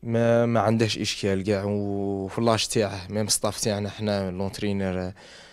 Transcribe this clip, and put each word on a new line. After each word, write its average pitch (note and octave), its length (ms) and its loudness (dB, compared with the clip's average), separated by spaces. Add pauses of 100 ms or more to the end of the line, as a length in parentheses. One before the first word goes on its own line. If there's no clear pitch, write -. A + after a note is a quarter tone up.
ما، A#2 420 4
ما A#2 140 2
عندهاش A2 380 4
اشكال G2 460 0
كاع. G2 200 0
وفي G2+ 800 -2
لاج A2+ 260 2
تاعه، F#2+ 420 -2
ميم G#2 180 -2
ستاف - 340 -2
تاعنا G#2 280 -2
حنا، G2+ 420 -2
لونترينر، F#2+ 800 -2 (420)